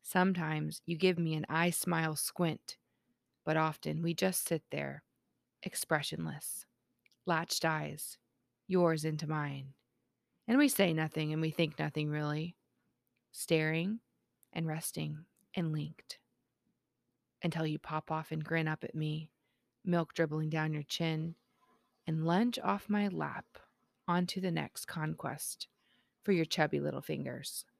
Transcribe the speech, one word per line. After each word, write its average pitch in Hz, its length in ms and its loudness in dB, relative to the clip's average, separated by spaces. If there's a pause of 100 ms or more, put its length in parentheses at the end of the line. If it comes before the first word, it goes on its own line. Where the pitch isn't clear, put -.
Sometimes 156 800 2
you 170 120 -4
give 180 200 4
me 165 160 2
an 156 140 -2
eye 165 220 4
smile 160 480 0
squint, - 580 -2 (720)
but 156 100 2
often 156 460 0
we 170 120 0
just 185 320 0
sit 160 240 0
there, 143 340 -6 (600)
expressionless, 156 1000 -4 (600)
latched 170 380 0
eyes, 156 540 -2 (500)
yours 170 380 4
into 151 240 -2
mine. 143 380 -4 (760)
And 233 120 4
we 285 100 8
say 196 240 6
nothing 156 400 0
and 156 100 0
we 160 100 2
think 156 280 0
nothing 151 300 -2
really, 151 480 -2 (760)
staring 165 680 0 (500)
and 165 160 -2
resting 156 520 -4 (360)
and 165 160 0
linked, 151 480 -6 (1200)
until 160 240 -2
you 151 140 -2
pop - 320 -6
off 160 220 -4
and 156 100 -4
grin 160 240 0
up 156 160 -4
at - 100 -8
me, 156 380 -4 (540)
milk 170 280 2
dribbling 156 360 0
down 156 240 0
your 151 100 -4
chin, 160 520 -2 (680)
and 160 220 0
lunge 220 340 4
off 202 280 -2
my 202 180 2
lap 156 380 -4 (600)
onto 180 360 0
the 185 100 0
next - 340 -4
conquest 156 840 -6 (540)
for 202 100 4
your 165 100 4
chubby 151 380 2
little 147 200 -2
fingers. 143 600 -8 (160)